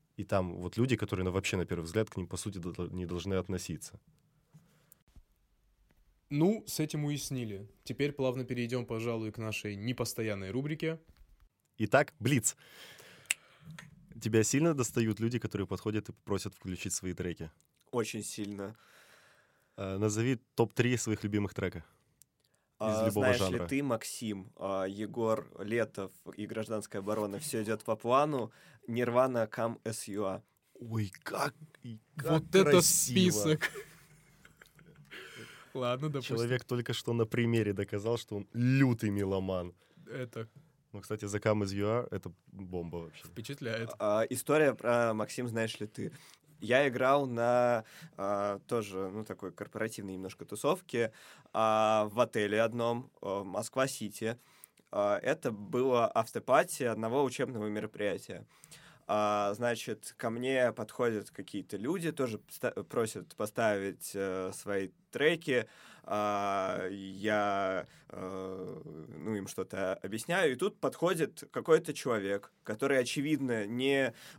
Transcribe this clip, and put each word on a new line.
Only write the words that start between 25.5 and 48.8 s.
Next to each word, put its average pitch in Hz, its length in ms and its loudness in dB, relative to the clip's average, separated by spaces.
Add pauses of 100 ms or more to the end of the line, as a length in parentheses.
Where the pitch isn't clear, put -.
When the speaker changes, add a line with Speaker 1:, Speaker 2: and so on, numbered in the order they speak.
Speaker 3:
Летов 104 500 -2 (260)
и 104 100 -6
«Гражданская 107 540 -6
оборона», 104 380 -2
«Всё 113 240 -4
идёт 110 220 -2
по 110 100 0
плану», 127 560 2 (380)
Нирвана, 120 640 2
«Come 117 340 -4
as 113 240 -6
you 104 160 -2
are». 95 180 -4 (320)
Speaker 1:
Ой, 110 380 -4 (100)
как, - 320 -4 (300)
и 113 160 -12 (160)
как 151 140 -4
Speaker 2:
Вот 160 240 2
это 185 160 8
Speaker 1:
красиво. 175 600 6
Speaker 2:
список. 151 400 2
<laughs> - 2000 -18
Ладно, 127 340 0
допустим. 135 280 -4
Speaker 1:
Человек 120 280 0
только 120 280 -2
что - 200 -2
на 117 120 4
примере 113 480 2
доказал, 104 460 -2
что - 180 -8
он 101 160 -8
лютый 123 580 4
меломан. 95 640 -2 (360)
Speaker 2:
Это 117 380 -10 (440)
Speaker 1:
Ну, 101 100 -12
кстати, 107 240 -6
за 101 120 0
«Come 107 260 4
as 98 100 -2
you 101 100 0
are» 117 260 2
это 92 220 -6 (140)
бомба 90 500 -8
вообще. 82 280 -12
Speaker 2:
Впечатляет. 113 720 -8
Speaker 3:
А, 107 320 4
история 143 440 4
про 120 380 4
«Максим, 107 340 -2
знаешь 113 340 -2
ли 107 60 -6
ты». - 260 -8 (480)
Я 127 280 4
играл 135 380 4
на, 120 580 4 (320)
а, 101 500 0
тоже, 98 460 -4